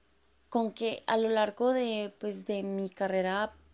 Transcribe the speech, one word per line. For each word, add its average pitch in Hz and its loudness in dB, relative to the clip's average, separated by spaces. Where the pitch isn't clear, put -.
con 226 0
que - -2
a 226 2
lo 220 2
largo 220 2
de, 220 -2
pues, 196 -6
de 202 -2
mi 196 -2
carrera 190 0